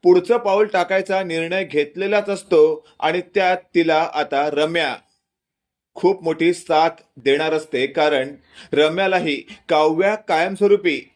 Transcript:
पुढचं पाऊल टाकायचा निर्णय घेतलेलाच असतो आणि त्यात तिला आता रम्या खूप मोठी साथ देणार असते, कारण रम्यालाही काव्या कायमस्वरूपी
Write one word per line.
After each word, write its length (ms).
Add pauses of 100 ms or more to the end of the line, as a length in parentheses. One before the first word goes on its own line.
पुढचं 340
पाऊल 280
टाकायचा 580
निर्णय 400
घेतलेलाच 680
असतो 340 (360)
आणि 220 (140)
त्यात 220 (180)
तिला 240 (140)
आता 360
रम्या 460 (1000)
खूप 280
मोठी 300
साथ 500 (140)
देणार 360
असते, 340
कारण 460 (400)
रम्यालाही 600 (340)
काव्या 460
कायमस्वरूपी 840 (160)